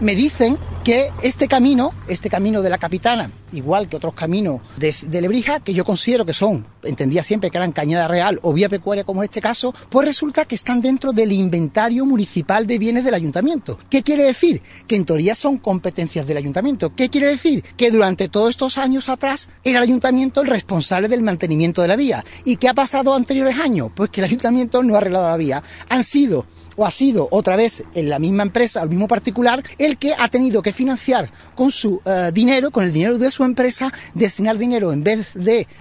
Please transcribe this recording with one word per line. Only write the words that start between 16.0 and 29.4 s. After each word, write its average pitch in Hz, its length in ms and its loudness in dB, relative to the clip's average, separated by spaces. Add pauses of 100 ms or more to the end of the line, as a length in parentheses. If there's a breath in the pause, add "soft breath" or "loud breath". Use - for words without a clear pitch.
del 147 100 -2
ayuntamiento. 170 580 -2
¿Qué 254 140 0
quiere 285 200 2
decir? 285 360 0 (140 loud breath)
Que 240 120 4
durante 196 380 2
todos 220 220 2
estos 254 260 -4
años 269 320 -2
atrás 269 400 -4 (140)
era 247 160 2
el 247 60 4
ayuntamiento 254 580 2
el 269 60 0
responsable 190 600 0
del 240 140 0
mantenimiento 170 580 0
de 175 80 2
la 196 80 2
vía. 233 260 0 (220 loud breath)
¿Y 247 120 0
qué 254 120 0
ha 247 60 0
pasado 269 400 2
anteriores 262 440 0
años? 202 380 0
Pues 202 140 0
que - 100 -6
el 190 60 0
ayuntamiento 240 560 2
no 226 140 4
ha - 20 6
arreglado 185 300 2
la 165 100 0
vía. 143 240 -2 (260 loud breath)
Han 247 160 2
sido 226 400 2 (320 loud breath)
o 214 80 2
ha 180 60 0
sido 226 400 0
otra 190 240 2
vez 226 300 0 (100)
en 151 160 -2
la 139 80 -2
misma 190 240 0
empresa, 220 400 0
el 160 60 -4
mismo 180 180 0
particular, 240 560 0 (160 loud breath)